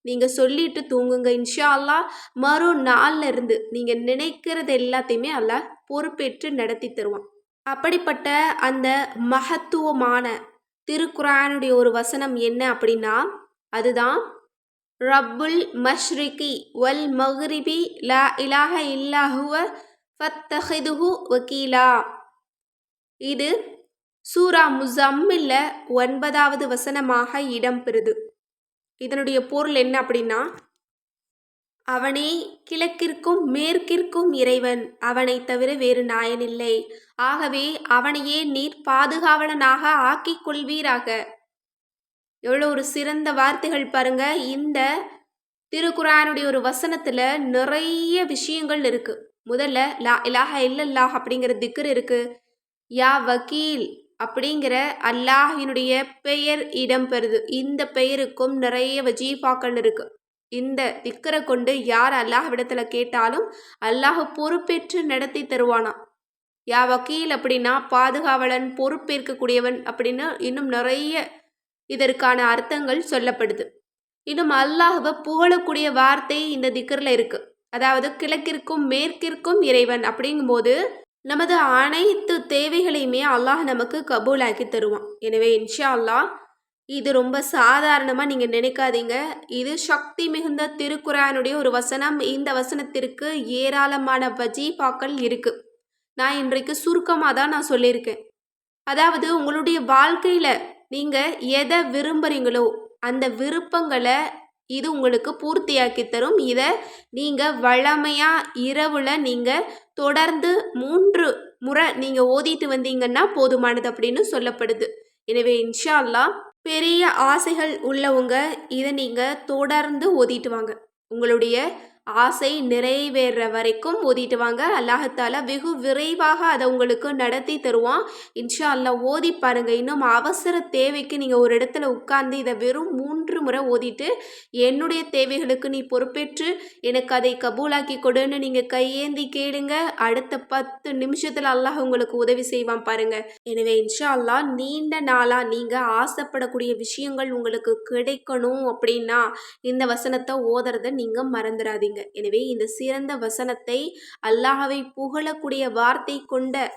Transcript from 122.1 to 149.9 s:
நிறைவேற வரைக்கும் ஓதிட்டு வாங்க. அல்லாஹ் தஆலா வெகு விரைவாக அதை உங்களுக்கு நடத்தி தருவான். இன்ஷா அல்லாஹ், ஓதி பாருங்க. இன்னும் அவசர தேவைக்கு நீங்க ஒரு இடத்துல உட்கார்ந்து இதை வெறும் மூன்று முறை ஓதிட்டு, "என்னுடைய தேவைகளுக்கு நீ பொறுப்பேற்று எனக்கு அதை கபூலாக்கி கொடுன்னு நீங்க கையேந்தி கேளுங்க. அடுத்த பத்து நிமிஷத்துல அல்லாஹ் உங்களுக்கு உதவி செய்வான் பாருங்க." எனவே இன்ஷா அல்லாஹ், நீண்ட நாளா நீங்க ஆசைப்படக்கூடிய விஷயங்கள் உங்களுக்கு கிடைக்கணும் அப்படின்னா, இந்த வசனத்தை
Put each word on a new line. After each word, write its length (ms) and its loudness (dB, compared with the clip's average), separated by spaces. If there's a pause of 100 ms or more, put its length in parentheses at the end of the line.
நிறைவேற 840 0
வரைக்கும் 640 0
ஓதிட்டு 260 0
வாங்க. 440 0
அல்லாஹ் 380 0
தஆலா 260 -2
வெகு 320 -4
விரைவாக 720 0
அதை 200 2
உங்களுக்கு 480 0
நடத்தி 460 -2
தருவான். 460 2 (280)
இன்ஷா 400 -4
அல்லாஹ், 260 0
ஓதி 320 0
பாருங்க. 420 0
இன்னும் 260 -2
அவசர 600 2
தேவைக்கு 580 -2
நீங்க 200 2
ஒரு 180 6
இடத்துல 280 0
உட்கார்ந்து 540 0
இதை 160 -2
வெறும் 400 -2
மூன்று 480 -4
முறை 180 -2
ஓதிட்டு, 480 -2 (420)
"என்னுடைய 540 0
தேவைகளுக்கு 640 0
நீ 140 -4
பொறுப்பேற்று 800 -4 (200)
எனக்கு 340 0
அதை 220 2
கபூலாக்கி 600 -2
கொடுன்னு 420 2
நீங்க 220 0
கையேந்தி 760 -2
கேளுங்க. 380 -4 (200)
அடுத்த 460 -2
பத்து 520 -6
நிமிஷத்துல 540 -2
அல்லாஹ் 300 2
உங்களுக்கு 400 0
உதவி 260 2
செய்வான் 400 -2
பாருங்க." 500 -2 (100)
எனவே 420 2
இன்ஷா 200 -6
அல்லாஹ், 380 2
நீண்ட 580 -4
நாளா 440 4
நீங்க 340 -2
ஆசைப்படக்கூடிய 1000 -2
விஷயங்கள் 540 -6
உங்களுக்கு 600 -2
கிடைக்கணும் 840 -2
அப்படின்னா, 600 0 (260)
இந்த 260 0
வசனத்தை 500 -2